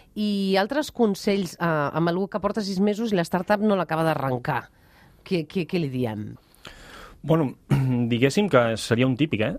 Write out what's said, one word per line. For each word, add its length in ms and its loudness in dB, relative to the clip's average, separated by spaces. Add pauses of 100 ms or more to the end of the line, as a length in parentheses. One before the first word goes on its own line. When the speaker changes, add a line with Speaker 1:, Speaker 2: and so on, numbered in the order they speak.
(140)
Speaker 1:
i 420 0
altres 360 0
consells, 680 0
ah, 320 0
amb 160 2
algú 200 -2
que 120 -6
porta 220 -2
sis 180 -4
mesos 320 0
i 40 0
la 80 2
startup 360 0
no 160 4
l'acaba 280 0
d'arrencar. 640 -2 (560)
Què, 240 -2
què, 180 -4
què 140 -2
li 100 -2
diem? 440 -4 (880)
Speaker 2:
Bueno, 300 2 (160)
<clears throat> 420 2
diguéssim 400 2
que 240 4
seria 300 0
un 100 0
típic, 240 -2
eh? 180 -2